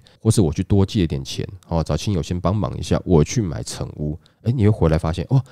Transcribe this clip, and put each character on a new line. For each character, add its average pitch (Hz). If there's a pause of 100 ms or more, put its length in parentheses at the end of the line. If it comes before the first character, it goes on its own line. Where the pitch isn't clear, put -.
(220)
或 110
是 107
我 78
去 95
多 98
借 92
点 71
钱， - (200)
哦， 82
找 76
亲 107
友 82
先 90
帮 90
忙 85
一 -
下， -
我 80
去 -
买 78
成 - (100)
屋。” 76 (260)
哎， 113
你 127
会 104
回 87
来 80
发 82
现， 85
哦， 135